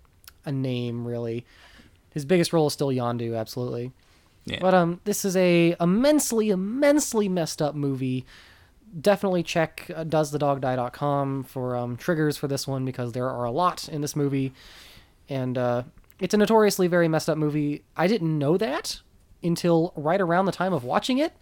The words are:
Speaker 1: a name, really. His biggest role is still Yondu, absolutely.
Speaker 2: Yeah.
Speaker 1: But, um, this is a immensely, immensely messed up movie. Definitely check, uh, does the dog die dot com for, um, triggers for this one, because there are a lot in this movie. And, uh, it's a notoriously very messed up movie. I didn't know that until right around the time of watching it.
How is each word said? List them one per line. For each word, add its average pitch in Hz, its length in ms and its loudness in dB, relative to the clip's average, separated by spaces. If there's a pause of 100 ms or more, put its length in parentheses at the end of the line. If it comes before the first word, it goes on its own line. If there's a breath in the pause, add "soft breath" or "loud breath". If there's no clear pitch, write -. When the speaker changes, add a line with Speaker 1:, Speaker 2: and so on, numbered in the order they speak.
(440)
Speaker 1:
a 151 80 -6
name, 123 540 -4
really. 120 380 -6 (720 soft breath)
His 151 100 -6
biggest 170 280 2
role 160 160 4
is 139 40 0
still 143 160 -2
Yondu, 120 480 -2
absolutely. 123 560 -6 (520 soft breath)
Speaker 2:
Yeah. - 160 -8
Speaker 1:
But, 185 140 4
um, 175 300 2
this 208 200 -4
is 185 120 0
a 175 440 4
immensely, 226 720 2
immensely 226 760 2
messed 180 320 -2
up 151 140 0
movie. 135 500 -2 (720 loud breath)
Definitely 190 440 2
check, - 520 -4
uh, 160 100 -8
does 156 260 0
the 147 80 -4
dog 139 220 0
die 127 160 -2
dot 123 160 -4
com 139 500 -2
for, 127 340 -6
um, 120 200 -4
triggers 156 400 0
for - 120 -6
this 135 180 -4
one, 135 180 -4
because 123 280 -6
there 123 160 -4
are 123 160 -4
a 120 60 -2
lot 170 380 -2
in 151 140 -6
this 147 140 -6
movie. 135 360 0 (760 loud breath)
And, 127 300 -4
uh, 123 240 0 (380)
it's 180 120 -2
a 214 60 4
notoriously 208 480 4
very 170 220 4
messed 160 200 0
up 151 80 0
movie. 151 460 -2 (140)
I 160 100 2
didn't 165 320 2
know 143 180 2
that 240 440 -4 (420)
until 170 540 2
right 160 240 0
around 180 260 2
the 170 60 0
time 185 200 -2
of 143 100 -2
watching 196 360 0
it. 320 240 0